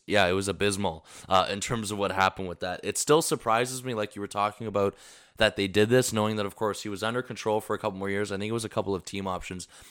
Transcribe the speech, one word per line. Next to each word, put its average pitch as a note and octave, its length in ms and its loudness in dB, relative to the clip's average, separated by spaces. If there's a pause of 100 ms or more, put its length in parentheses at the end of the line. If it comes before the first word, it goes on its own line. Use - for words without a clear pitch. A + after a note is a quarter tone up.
yeah, G2 200 4
it F2+ 60 4
was G2 140 0
abysmal, F#2+ 580 -2 (240)
uh, F#2 200 6
in G2+ 100 -2
terms G#2+ 320 -4
of G#2 80 -4
what G2 120 2
happened F#2+ 360 2
with F2 140 -10
that. F2+ 220 -4
It G#2 140 -4
still D#3 240 4
surprises B2+ 600 0
me, B2+ 100 -6
like G#2+ 220 -4
you G2+ 60 -8
were G2+ 60 -6
talking G#2 380 -4
about, G2+ 300 2 (420)
that A2 180 4
they G2 120 0
did G#2 220 4
this, B2 240 4
knowing G#2+ 220 2
that, G#2 100 -2
of F#2+ 100 -8
course, G#2 280 -2
he G#2+ 60 -8
was G2 120 -8
under A#2 220 -2
control A2 380 -2
for G#2+ 140 -4
a - 40 -4
couple G2+ 180 -2
more G2 140 -4
years. G2+ 200 -2
I G2 60 -4
think G#2 120 -4
it A2+ 40 -2
was A2+ 120 -4
a G2+ 40 -6
couple G2 240 -2
of F2+ 120 -4
team G2 200 -6
options, F#2 420 -6 (240)